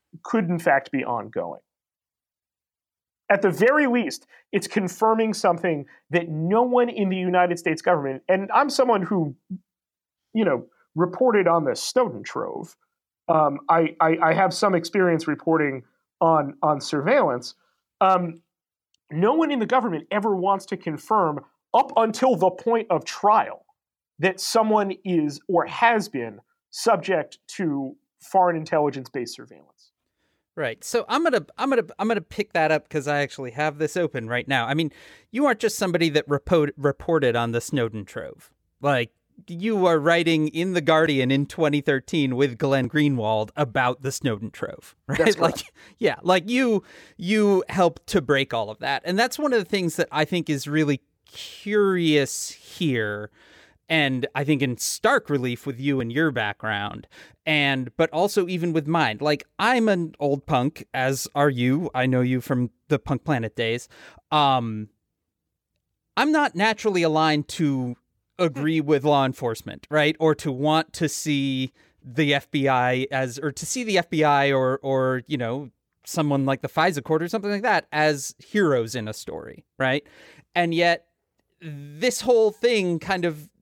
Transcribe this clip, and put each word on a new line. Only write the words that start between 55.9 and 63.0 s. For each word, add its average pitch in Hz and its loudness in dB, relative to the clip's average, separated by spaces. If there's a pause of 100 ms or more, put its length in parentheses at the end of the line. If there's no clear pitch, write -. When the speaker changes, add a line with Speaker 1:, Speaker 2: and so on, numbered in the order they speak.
Speaker 2:
and 117 -4
your 151 0
background, 104 -6 (380)
and, 139 0
but 165 0
also 185 0
even 175 -2
with 151 -2
mine. 147 0
Like, 151 -2 (140)
I'm 226 2
an 175 -2
old 143 -2
punk, 139 -2
as 131 -2
are 147 4
you. 131 0
I 127 0
know 127 2
you 127 0
from 123 -2 (160)
the 147 0
Punk - -4